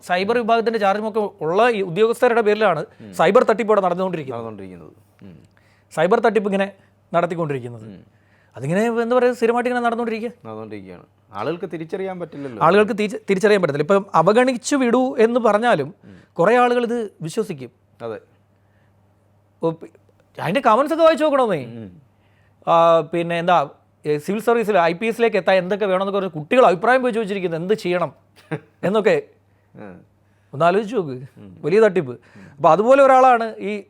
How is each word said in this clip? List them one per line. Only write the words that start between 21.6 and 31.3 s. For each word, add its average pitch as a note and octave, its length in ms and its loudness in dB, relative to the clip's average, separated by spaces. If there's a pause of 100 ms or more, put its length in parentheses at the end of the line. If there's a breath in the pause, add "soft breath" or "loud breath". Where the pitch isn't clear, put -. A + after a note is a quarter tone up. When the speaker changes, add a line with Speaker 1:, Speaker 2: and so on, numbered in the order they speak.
Speaker 2:
ഉം. A2+ 420 -18 (600)
Speaker 1:
ആ, E3 340 4
പിന്നെ E3+ 380 -4
എന്താ, E3+ 300 2 (360)
ഏ, D3+ 120 0
സിവിൽ G3 240 -6
സർവീസിൽ A3 360 0
ഐ E3 160 2
പി F3 120 -6
എസിലേക്ക് A3+ 320 0
എത്താൻ F#3+ 180 2
എന്തൊക്കെ F#3+ 300 -2
വേണമെന്നൊക്കെ G3 340 -2
പറഞ്ഞ് F#3 120 -6
കുട്ടികൾ B3 340 2
അഭിപ്രായം A3 360 2
പോയി B3 100 -2
ചോദിച്ചിരിക്കുന്നത്, F#3+ 500 -4
എന്ത് F#3 120 -2
ചെയ്യണം F3 400 -4 (240)
Speaker 2:
<laughs> - 280 -12 (180)
Speaker 1:
എന്നൊക്കെ. F#3 380 2 (560)
Speaker 2:
ആ. G2 200 -18 (560)
Speaker 1:
ഒന്ന് C#3+ 120 0
ആലോചിച്ച് G3 300 0
നോക്ക്, C#3 320 -6 (100)